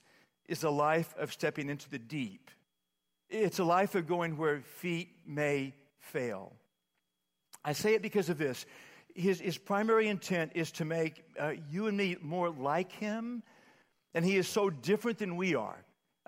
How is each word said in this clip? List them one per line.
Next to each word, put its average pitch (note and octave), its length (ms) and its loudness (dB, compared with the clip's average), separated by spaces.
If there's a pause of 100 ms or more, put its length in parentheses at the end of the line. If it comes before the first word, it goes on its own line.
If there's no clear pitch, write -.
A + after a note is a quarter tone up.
(480)
is E3 160 -4
a D#3 80 2
life D#3 480 2
of C#3 120 -4
stepping D3 380 -2
into C#3+ 220 -8
the C#3 80 -8
deep. A2+ 500 -8 (800)
It's G#3 300 0
a F#3+ 40 2
life F3+ 300 4
of F3 140 0
going E3+ 280 0
where D3 260 0
feet F3 480 -6 (180)
may C#3+ 480 0 (240)
fail. A2 540 -6 (1120)
I D3+ 100 0
say G#3+ 200 2
it A3 80 4
because G3 280 0
of D#3 100 0
this. C3+ 260 -2 (500)
His, F3+ 240 2
his E3+ 180 -2
primary A3 500 4
intent F3+ 460 0
is E3 200 -2
to E3 120 -2
make, D#3+ 400 -2 (120)
uh, D3 160 0 (160)
you G3 180 -2
and G3+ 100 0
me F#3+ 240 2
more E3+ 300 0
like D3+ 400 0
him, A3+ 500 -6 (720)
and E3 100 2
he F#3+ 140 4
is F3+ 100 2
so G3+ 220 2
different F#3+ 480 0
than F#3 180 -4
we F3+ 200 2
are. G#2 280 -2 (440)